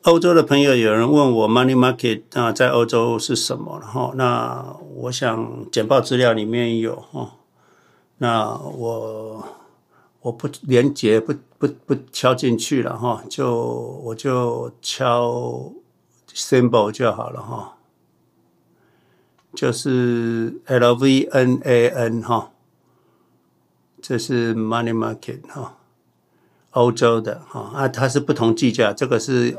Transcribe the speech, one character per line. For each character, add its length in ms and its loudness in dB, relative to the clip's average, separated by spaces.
欧 180 6
洲 140 4
的 100 6
朋 160 2
友 160 4
有 180 4
人 160 2
问 220 6
我 180 2
money 240 4
market， 500 2
啊， 180 0
在 200 2
欧 140 2
洲 320 0
是 200 -2
什 200 -6
么， 220 -12
哈， 360 -6
那 600 -2
我 140 -8
想 640 -4
简 160 -2
报 140 4
资 160 -2
料 160 4
里 100 -2
面 360 -2
有， 140 -4
哈， 440 -14
那 400 -2
我， 920 -10
我 100 -8
不， 200 -6
连 300 4
结 280 2
不， 120 -4
不， 120 0
不 100 -2
敲 240 2
进 220 0
去 260 -2
了， 140 -6
哈， 320 -4
就， 260 -2
我 100 -8
就 680 -4
敲 920 -2
symbol 580 4
就 180 0
好 200 -6
了， 120 -12
哈， 360 -14
就 180 -2
是 920 -2
L 300 4
V 360 4
N 320 2
A 240 4
N， 340 -2
哈， 300 -2
这 160 -4
是 360 -2
money 400 -2
market， 540 -6
哈， 300 -14
欧 200 4
洲 300 2
的， 260 -8
哈， 280 -14
啊， 120 0
它 220 -2
是 100 0
不 140 0
同 220 2
计 160 2
价， 200 2
这 140 -4
个 140 2
是 400 0